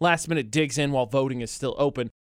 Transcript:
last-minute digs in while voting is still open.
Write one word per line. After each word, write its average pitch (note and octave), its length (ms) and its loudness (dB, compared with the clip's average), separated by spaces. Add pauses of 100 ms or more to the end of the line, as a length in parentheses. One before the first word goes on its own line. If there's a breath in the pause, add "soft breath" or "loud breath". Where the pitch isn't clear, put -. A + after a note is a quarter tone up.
last-minute E3 500 2
digs C#3 260 0
in C#3+ 140 0
while C3 160 2
voting C3+ 340 0
is A#2 120 -8
still B2+ 260 -6
open. C3 320 0 (140)